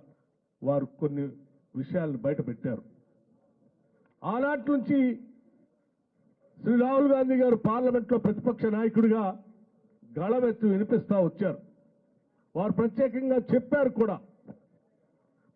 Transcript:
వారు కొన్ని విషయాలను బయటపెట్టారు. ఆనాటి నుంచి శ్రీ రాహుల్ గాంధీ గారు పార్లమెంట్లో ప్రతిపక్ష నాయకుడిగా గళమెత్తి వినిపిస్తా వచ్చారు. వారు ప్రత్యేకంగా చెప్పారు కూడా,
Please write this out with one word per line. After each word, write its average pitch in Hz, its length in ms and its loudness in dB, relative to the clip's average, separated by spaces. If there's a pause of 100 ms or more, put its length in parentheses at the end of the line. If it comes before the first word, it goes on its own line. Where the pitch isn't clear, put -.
(640)
వారు 135 220 0
కొన్ని 143 440 -4 (460)
విషయాలను 147 420 -4
బయటపెట్టారు. 120 640 -4 (1400)
ఆనాటి 254 480 -2
నుంచి 254 440 2 (1500)
శ్రీ 233 140 0
రాహుల్ 269 360 4
గాంధీ 262 240 2
గారు 247 200 4
పార్లమెంట్లో 240 600 0
ప్రతిపక్ష 220 480 -2
నాయకుడిగా 220 800 0 (760)
గళమెత్తి 226 480 0
వినిపిస్తా 202 520 0
వచ్చారు. 175 380 0 (1000)
వారు 190 160 -2
ప్రత్యేకంగా 254 640 0
చెప్పారు 254 540 2
కూడా, 214 300 -2 (1400)